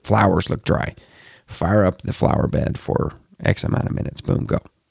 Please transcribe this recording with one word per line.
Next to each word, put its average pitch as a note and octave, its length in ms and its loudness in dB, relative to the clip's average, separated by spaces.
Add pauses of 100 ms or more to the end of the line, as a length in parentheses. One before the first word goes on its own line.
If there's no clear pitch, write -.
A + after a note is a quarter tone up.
flowers G2+ 460 2
look - 140 -4
dry. - 320 0 (500)
Fire G#2 400 2
up F2+ 160 -2
the - 120 -6
flower - 340 0
bed - 320 -2
for - 340 -4 (300)
X - 200 0
amount - 220 -2
of - 80 -4
minutes. - 280 -8
Boom, - 240 -2
go. - 120 -2 (340)